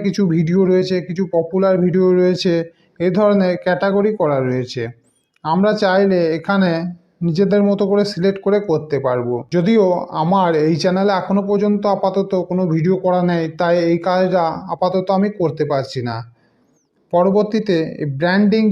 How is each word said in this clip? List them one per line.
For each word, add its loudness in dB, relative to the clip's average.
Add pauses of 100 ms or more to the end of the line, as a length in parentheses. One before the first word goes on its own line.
কিছু 0 (140)
ভিডিও 2 (100)
রয়েছে, 2 (120)
কিছু -4 (100)
পপুলার 0
ভিডিও 2 (120)
রয়েছে, 2 (520)
এই 2
ধরনের 2 (100)
ক্যাটাগরি 0
করা 0 (100)
রয়েছে। -4 (640)
আমরা 2 (120)
চাইলে 2 (180)
এখানে 0 (560)
নিজেদের 2
মতো 0
করে 2
সিলেক্ট -2
করে 2 (100)
করতে -2
পারবো। -2 (200)
যদিও 2 (380)
আমার 2 (180)
এই 2
চ্যানেলে 0
এখনও 0
পর্যন্ত 0 (120)
আপাতত -2 (180)
কোনো -2 (100)
ভিডিও 0 (100)
করা 0
নেই, 0 (160)
তাই 2 (140)
এই 2
কাজটা 2 (300)
আপাতত -2 (100)
আমি 0 (100)
করতে -2
পারছি -4
না। -6 (960)
পরবর্তীতে 0 (260)
এই -4 (120)
ব্র্যান্ডিং 2 (100)